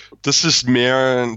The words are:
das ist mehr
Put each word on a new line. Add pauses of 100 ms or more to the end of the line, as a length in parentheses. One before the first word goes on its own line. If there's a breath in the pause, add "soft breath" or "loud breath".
(220 loud breath)
das
ist
mehr (120)